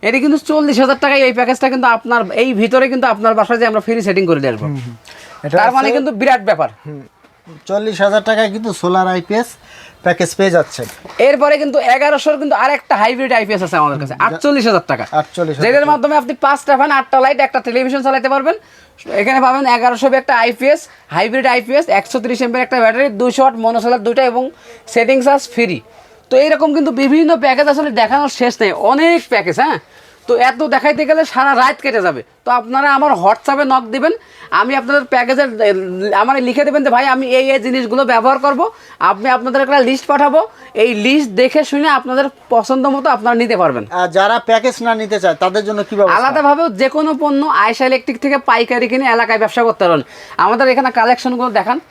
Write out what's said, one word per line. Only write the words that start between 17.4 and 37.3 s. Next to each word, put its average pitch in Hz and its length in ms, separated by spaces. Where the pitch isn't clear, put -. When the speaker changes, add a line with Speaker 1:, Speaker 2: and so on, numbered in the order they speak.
Speaker 1:
টেলিভিশন 254 440
চালাতে 269 260
পারবেন। 277 260
এখানে 254 300
পাবেন 269 240
এগারোশো 240 420
একটা 262 300
আইপিএস, 240 500
হাইব্রিড 226 380
আইপিএস, 254 440
একশো 196 300
তিরিশ 240 220
এমপিয়ার 247 220
একটা 247 160
ব্যাটারি, 233 300
দুইশো 240 320
ওয়াট 262 140
মনোসোলার 226 480
দুইটা 233 200
এবং 254 260
সেটিং 247 340
চার্জ 277 320
ফ্রি। 180 280
তো 254 80
এইরকম 294 360
কিন্তু 302 180
বিভিন্ন 285 480
প্যাকেজ 262 280
আসলে 294 220
দেখানোর 247 400
শেষ - 320
নেই, 202 100
অনেক 302 580
প্যাকেজ। 190 300
হ্যাঁ, 285 200
তো 240 80
এত 240 280
দেখাইতে 285 420
গেলে 311 200
সারা 269 300
রাত 262 260
কেটে 233 200
যাবে। 151 220
তো 240 60
আপনারা 247 420
আমার 285 180
WhatsApp-এ 226 520
নক 262 200
দিবেন, 262 280
আমি 226 240
আপনাদের 269 280
প্যাকেজের, 247 580
এ, 202 120
আমার 254 300
লিখে 254 220
দেবেন 294 180
যে, 269 60
"ভাই, 247 160
আমি 262 220
এই, 262 240